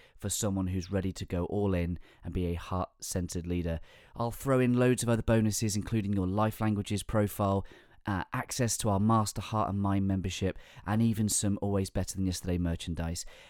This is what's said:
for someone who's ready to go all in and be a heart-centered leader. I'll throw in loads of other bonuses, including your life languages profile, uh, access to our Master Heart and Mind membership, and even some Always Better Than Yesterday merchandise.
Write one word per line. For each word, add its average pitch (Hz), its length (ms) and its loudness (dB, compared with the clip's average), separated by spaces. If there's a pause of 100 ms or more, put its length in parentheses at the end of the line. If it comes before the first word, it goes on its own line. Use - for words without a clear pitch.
(180)
for 104 120 -6
someone 98 380 0
who's 90 240 -4
ready 95 200 0
to - 140 -8
go 87 200 -2
all 101 280 0
in 87 260 0 (240)
and 85 100 -8
be 90 120 0
a 85 80 0
heart-centered 90 920 -4
leader. 87 360 -2 (340)
I'll 117 160 -2
throw 131 280 2
in 123 200 4
loads 127 240 4
of 113 60 0
other 113 120 2
bonuses, 110 540 2
including 104 380 0
your 95 140 2
life 107 340 0
languages 104 420 0
profile, 101 600 0 (420)
uh, 95 240 -2
access 123 460 -2
to 110 120 0
our 98 100 4
Master 110 420 2
Heart 107 300 -2
and 98 100 -2
Mind 98 260 2
membership, 95 500 -2 (300)
and 110 140 2
even 110 260 4
some 101 340 0
Always 101 280 0
Better - 260 -2
Than 95 100 0
Yesterday 90 320 0
merchandise. 85 680 -2 (240)